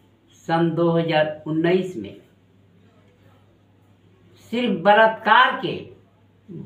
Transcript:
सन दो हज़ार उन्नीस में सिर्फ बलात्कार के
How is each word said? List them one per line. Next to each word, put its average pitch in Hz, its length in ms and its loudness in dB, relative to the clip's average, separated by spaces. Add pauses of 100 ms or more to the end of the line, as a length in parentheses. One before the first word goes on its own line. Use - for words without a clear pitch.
(480)
सन 165 260 0
दो 170 160 0
हज़ार 160 560 -2
उन्नीस 170 500 -2
में 101 200 -14 (2250)
सिर्फ 220 320 -4
बलात्कार 220 760 4
के 151 160 -8 (880)